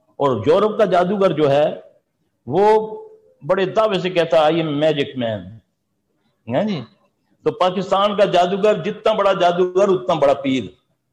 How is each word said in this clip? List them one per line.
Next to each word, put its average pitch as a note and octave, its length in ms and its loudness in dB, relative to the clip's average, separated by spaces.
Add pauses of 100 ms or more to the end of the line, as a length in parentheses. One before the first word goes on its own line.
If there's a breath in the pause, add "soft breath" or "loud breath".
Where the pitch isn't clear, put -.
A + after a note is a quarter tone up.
(200)
और B2+ 280 0
यूरोप G3+ 300 2
का G#3+ 80 2
जादूगर F#3 460 0
जो D3+ 140 0
है D3 460 0 (560)
वो G#3+ 480 2 (480)
बड़े F#3 220 0
दावे G3+ 340 0
से F3+ 100 -4
कहता D#3+ 300 2
है, D#3 120 4
"I - 20 0
am E3 140 -2
magic C#3+ 400 0
man", A#2 320 -6 (1160)
है F#3+ 100 -2
जी। F3+ 160 -6 (640)
तो D#3 60 0
पाकिस्तान F#3+ 680 -2
का G#3 80 2
जादूगर F#3 580 0
जितना G#3+ 320 -2
बड़ा G3 180 0
जादूगर F3+ 560 0
उतना F3+ 260 0
बड़ा C#3 200 2
पीर, C3 420 -4 (360)